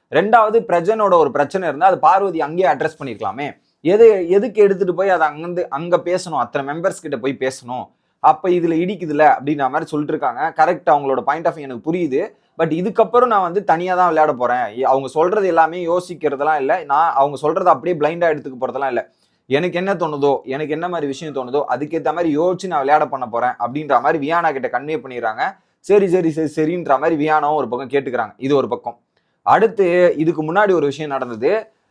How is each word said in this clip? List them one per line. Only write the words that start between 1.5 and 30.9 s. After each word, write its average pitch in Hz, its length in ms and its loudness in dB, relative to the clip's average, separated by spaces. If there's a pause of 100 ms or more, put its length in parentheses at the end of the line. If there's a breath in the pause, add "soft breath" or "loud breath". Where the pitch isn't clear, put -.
இருந்தா 147 180 2
அது 185 120 4
பார்வதி 175 420 2
அங்கேயே 160 340 0
அட்ரஸ் 151 300 -6
பண்ணிருக்கலாமே. 113 560 -8 (200)
எது, 196 480 6
எதுக்கு 202 340 2
எடுத்துட்டு 185 320 2
போய் 190 140 0
அதை 165 180 2
அங்கிருந்து 170 440 -6
அங்க 170 260 -2
பேசணும், 175 420 -2
அத்தனை 139 360 -4
மெம்பர்ஸ் 175 260 -4
கிட்ட 143 160 -8
போய் 127 240 -4
பேசணும்? 127 480 -8 (300)
அப்ப 151 300 2
இதுல 170 240 2
இடிக்குதுல 160 640 2
அப்படின்ற 139 340 -2
மாதிரி 156 140 -2
சொல்லிட்டு 151 340 -4
இருக்காங்க. 139 380 -2
கரெக்ட், 160 380 2
அவங்களோட 135 260 0
பாயிண்ட் 151 260 -2
ஆஃப் 160 100 -2
வியூ 160 40 -16
எனக்கு 131 320 -8
புரியுது. 170 380 -2 (280 soft breath)
But 165 80 0
இதுக்கப்புறம் 214 600 2
நான் 208 160 2
வந்து 175 220 -2
தனியா 180 300 0
தான் 180 140 4
விளையாட 156 240 4
போறேன். 123 460 -2
இ-, 131 40 -2
அவங்க 135 260 2
சொல்றது 185 380 0
எல்லாமே 165 400 2
யோசிக்கிறதெல்லாம் 156 720 -2
இல்ல. 156 260 -2
நான் 147 280 0
அவங்க 139 300 0
சொல்றதை 165 220 0
அப்படியே 165 360 2
பிளைண்டா 170 280 0
எடுத்துக்க 139 320 -4
போறதெல்லாம் 131 260 -4
இல்ல. 120 240 -4 (360)
எனக்கு 160 320 -2
என்ன 196 160 -2
தோணுதோ, 147 500 0
எனக்கு 139 280 -6
என்ன 165 160 -4
மாதிரி 165 180 -4
விஷயம் 139 280 -8
தோணுதோ, 131 340 -2
அதுக்கேத்த 147 360 -4
மாதிரி 156 340 -2
யோசிச்சு 180 280 -2
நான் 170 120 -4
விளையாட 143 280 2
பண்ண 131 220 -6
போறேன் 117 220 -2
அப்படின்ற 131 500 -2
மாதிரி 147 300 0
வியானா 165 220 0
கிட்ட 127 160 -4
கன்வே 147 300 -6
பண்ணிடுறாங்க. 127 580 -6 (240)
சரி, 196 280 2
சரி, 170 220 2
சரி, 156 460 -2
சரின்ற 143 240 0
மாதிரி 156 280 0
வியானாவும் 151 260 0
ஒரு 139 140 -2
பக்கம் 123 200 -6
கேட்டுக்கிறாங்க. 123 480 -2
இது 135 200 0
ஒரு 123 120 2
பக்கம். 120 300 -8 (440)
அடுத்து 180 760 2
இதுக்கு 156 360 -2
முன்னாடி 202 200 2
ஒரு 156 140 2
விஷயம் 143 240 -6